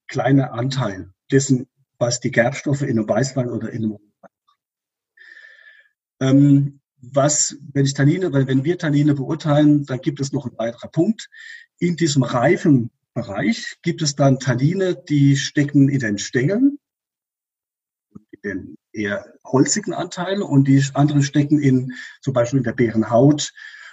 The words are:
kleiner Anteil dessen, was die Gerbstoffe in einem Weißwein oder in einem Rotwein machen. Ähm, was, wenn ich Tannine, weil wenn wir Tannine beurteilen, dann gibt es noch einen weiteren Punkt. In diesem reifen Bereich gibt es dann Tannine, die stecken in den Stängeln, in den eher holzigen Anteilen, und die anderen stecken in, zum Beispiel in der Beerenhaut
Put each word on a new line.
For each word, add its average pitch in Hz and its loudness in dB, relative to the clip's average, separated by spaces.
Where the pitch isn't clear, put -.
kleiner 131 0
Anteil 117 -6
dessen, 135 2
was 123 -2
die 117 -6
Gerbstoffe 135 -2
in 131 -2
einem 107 -2
Weißwein 120 -2
oder 110 -8
in 110 -6
einem 110 -2
Rotwein - -20
machen. - -20
Ähm, 139 4
was, 135 -2
wenn 139 0
ich 135 -2
Tannine, 160 2
weil 135 0
wenn 135 0
wir 175 -2
Tannine 147 2
beurteilen, 147 2
dann 127 -6
gibt 151 -6
es 135 -6
noch 131 -6
einen 117 -10
weiteren 113 -8
Punkt. 196 -2
In 175 -2
diesem 143 0
reifen 127 2
Bereich 127 -6
gibt 269 -6
es 147 -4
dann 135 2
Tannine, 175 -2
die 139 4
stecken 143 2
in 135 0
den 101 -2
Stängeln, 208 0
in - -20
den 98 -10
eher 101 -6
holzigen - 0
Anteilen, 180 -6
und 139 2
die 135 4
anderen 147 2
stecken 143 0
in, 127 0
zum 139 -6
Beispiel 123 0
in 127 0
der 113 -4
Beerenhaut 113 2